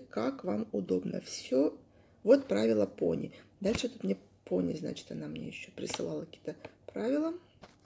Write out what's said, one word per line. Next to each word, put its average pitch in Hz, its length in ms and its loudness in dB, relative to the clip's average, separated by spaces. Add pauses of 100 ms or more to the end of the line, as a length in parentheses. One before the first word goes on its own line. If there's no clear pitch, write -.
(100)
как 269 340 -4
вам 214 260 -2
удобно. - 520 0
Всё. - 540 2 (460)
Вот 269 240 8
правила 214 400 4
Пони. - 460 0 (280)
Дальше 214 280 0
тут - 160 -8
мне 190 120 2 (280)
Пони, 180 300 0
значит, - 360 -8
она 156 160 -8
мне 156 220 -8
ещё - 260 -12
присылала 160 520 -6
какие-то - 280 -10 (380)
правила. 294 420 -2 (520)